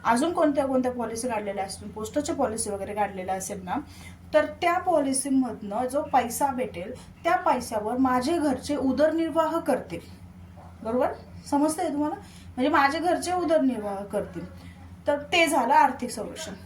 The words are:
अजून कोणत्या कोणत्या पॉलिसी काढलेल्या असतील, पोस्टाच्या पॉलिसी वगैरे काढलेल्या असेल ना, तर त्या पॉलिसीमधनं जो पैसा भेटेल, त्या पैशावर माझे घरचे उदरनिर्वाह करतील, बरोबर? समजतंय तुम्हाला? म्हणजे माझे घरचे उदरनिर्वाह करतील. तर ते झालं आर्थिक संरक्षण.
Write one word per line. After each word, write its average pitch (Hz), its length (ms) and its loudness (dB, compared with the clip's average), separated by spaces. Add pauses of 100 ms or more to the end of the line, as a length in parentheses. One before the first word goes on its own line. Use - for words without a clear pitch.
अजून 262 280 4
कोणत्या 302 340 2
कोणत्या 254 260 2
पॉलिसी 226 360 -4
काढलेल्या 202 360 -4
असतील, 208 240 -10
पोस्टाच्या 247 460 -4
पॉलिसी 220 360 -2
वगैरे 202 240 -6
काढलेल्या 190 400 -2
असेल 190 280 -6
ना, 180 120 -4 (600)
तर 302 100 6
त्या 349 340 0
पॉलिसीमधनं 262 1080 0
जो 277 160 -2
पैसा 262 440 2
भेटेल, 240 460 -4 (320)
त्या 339 120 4
पैशावर 247 600 0
माझे 262 420 2
घरचे 285 380 0
उदरनिर्वाह 311 840 2
करतील, - 420 -2 (800)
बरोबर? 247 260 0 (420)
समजतंय 311 380 2
तुम्हाला? 294 260 -2 (320)
म्हणजे 262 220 0
माझे 294 300 4
घरचे 339 340 0
उदरनिर्वाह 254 720 2
करतील. 175 500 -6 (520)
तर 294 100 4
ते 330 300 2
झालं 277 280 2
आर्थिक 254 360 4
संरक्षण. 196 420 -10 (140)